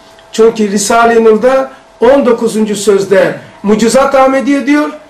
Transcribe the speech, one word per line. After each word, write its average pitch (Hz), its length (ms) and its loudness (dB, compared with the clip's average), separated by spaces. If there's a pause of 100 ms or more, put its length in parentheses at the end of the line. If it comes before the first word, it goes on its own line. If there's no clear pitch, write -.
(320)
Çünkü 214 400 0
Risale-i 233 520 0
Nur'da 254 480 2 (280)
on 262 260 2
dokuzuncu 214 500 -2
sözde 190 600 0 (280)
Mucizat 233 520 0
Ahmediye 269 520 0
diyor, 294 220 -2 (200)